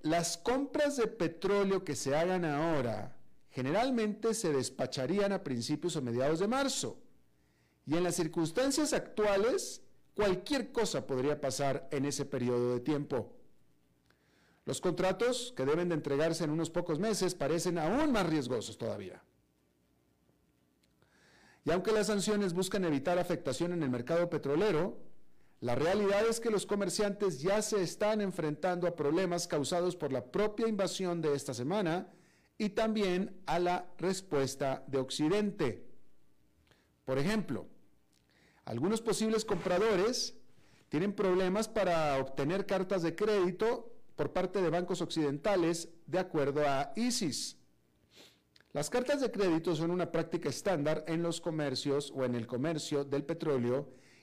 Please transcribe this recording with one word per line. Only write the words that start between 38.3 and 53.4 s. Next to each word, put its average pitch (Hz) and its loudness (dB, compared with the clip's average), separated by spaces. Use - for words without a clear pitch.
algunos 185 -2
posibles 220 0
compradores 196 0
tienen 185 0
problemas 190 2
para 165 2
obtener 147 -2
cartas 190 0
de 165 0
crédito 208 2
por 143 -2
parte 180 0
de 165 2
bancos 180 0
occidentales, 165 0
de 156 -2
acuerdo 151 0
a 135 0
isis. 226 -2
Las 147 -4
cartas 277 0
de 254 0
crédito 175 2
son 165 0
una 180 -2
práctica 160 -2
estándar 147 0
en 160 0
los 165 -2
comercios 143 -2
o 131 -2
en 123 0
el 117 -2
comercio 147 -2
del 143 -2
petróleo 139 0